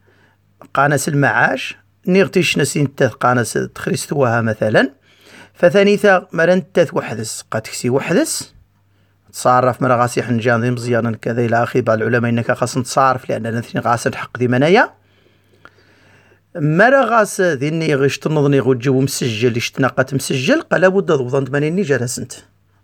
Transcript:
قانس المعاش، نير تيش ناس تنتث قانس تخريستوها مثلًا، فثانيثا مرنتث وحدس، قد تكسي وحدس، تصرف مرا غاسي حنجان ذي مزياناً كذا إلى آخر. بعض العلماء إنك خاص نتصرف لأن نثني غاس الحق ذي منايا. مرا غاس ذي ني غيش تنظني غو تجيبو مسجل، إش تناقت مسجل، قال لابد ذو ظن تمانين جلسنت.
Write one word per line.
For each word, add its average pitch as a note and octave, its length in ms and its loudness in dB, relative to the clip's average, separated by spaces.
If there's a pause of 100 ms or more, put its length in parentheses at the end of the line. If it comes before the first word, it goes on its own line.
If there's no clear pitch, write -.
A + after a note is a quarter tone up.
(760)
قانس C#3+ 340 2
المعاش، C#3+ 680 0 (300)
نير F#3 200 4
تيش - 320 0
ناس D3+ 140 0
تنتث C#3 380 0
قانس B2 480 0 (160)
تخريستوها B2 680 -2
مثلًا، A2+ 500 0 (640)
فثانيثا G3+ 800 4
مرنتث E3+ 600 0
وحدس، A#2 560 -8
قد A2 120 -4
تكسي - 280 -6
وحدس، F3+ 640 -2 (800)
تصرف B2 500 0
مرا B2+ 140 2
غاسي A#2+ 260 -2
حنجان A#2 380 0
ذي A#2+ 100 0
مزياناً A#2 460 -2
كذا A#2+ 280 -4
إلى A#2 180 0
آخر. A#2+ 180 -2
بعض A2 220 0
العلماء A#2 280 0
إنك A#2 220 0
خاص B2 260 -4
نتصرف B2+ 500 0
لأن A2+ 280 -6
نثني A#2 240 -6
غاس A#2 260 -2
الحق - 320 -8
ذي B2 100 0
منايا. D#3+ 420 2 (1700)
مرا G3 480 4
غاس A3 360 0
ذي D3+ 300 0
ني D#3+ 240 0
غيش C3+ 240 0
تنظني C#3+ 420 2
غو B2+ 120 2
تجيبو C3 280 0
مسجل، A#2+ 560 -2
إش - 140 -4
تناقت C3+ 440 -2
مسجل، D3+ 460 0
قال - 200 -2
لابد F#3 300 2
ذو C3+ 180 0
ظن C3+ 160 -2
تمانين D3+ 380 -2
جلسنت. B2+ 500 -4 (520)